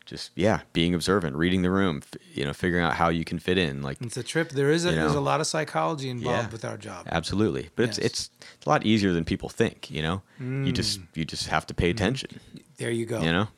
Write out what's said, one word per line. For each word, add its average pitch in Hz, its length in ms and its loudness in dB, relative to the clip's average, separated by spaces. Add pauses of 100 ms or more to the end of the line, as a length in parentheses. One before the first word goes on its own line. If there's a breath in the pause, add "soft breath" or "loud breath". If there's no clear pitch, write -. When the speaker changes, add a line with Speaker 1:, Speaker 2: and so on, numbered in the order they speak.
Speaker 1:
just, - 300 -14
yeah, 90 260 2 (120)
being 87 200 4
observant, 85 420 2
reading 90 260 2
the 90 100 2
room, 92 320 2
f-, - 160 -14 (140)
you 64 100 -4
know, 71 100 -2
figuring 87 300 0
out 69 120 2
how 85 140 4
you 85 140 0
can 85 160 -6
fit 92 180 0
in. 69 240 0
Like, 69 200 -6
Speaker 2:
it's 120 160 -8
a 120 60 -6
trip. 160 260 -2
There 139 220 0
is 170 140 0
a, 180 40 0
Speaker 1:
you 165 60 0
know? 160 80 2
Speaker 2:
there's 151 120 2
a 147 60 0
lot 139 180 2
of 156 80 -2
psychology 156 640 -2
involved 120 380 -2
Speaker 1:
Yeah. - 40 -12
Speaker 2:
with 110 140 -10
our 113 120 -8
job. 104 340 -14
Speaker 1:
Absolutely. 85 640 0
But 117 120 4
Speaker 2:
Yes. 107 120 -6
Speaker 1:
it's, - 300 -2 (280 loud breath)
it's - 80 -20
a - 40 2
lot 147 160 4
easier 104 280 6
than 82 100 2
people 90 260 -2
think, - 420 -2
you 76 100 -4
know? 87 200 0 (180)
You 135 320 -2
just, 104 300 -2
Speaker 2:
Mm. 85 120 -18
Speaker 1:
you 80 120 -4
just - 220 -8
have 80 200 0
to - 60 -6
pay 87 160 2
Speaker 2:
Mm-hmm. 87 80 0
Speaker 1:
attention. - 420 -2 (380)
Speaker 2:
There 120 140 -6
you 117 140 -2
go. 110 160 -4
Speaker 1:
You 82 100 2
know? 98 160 2 (100)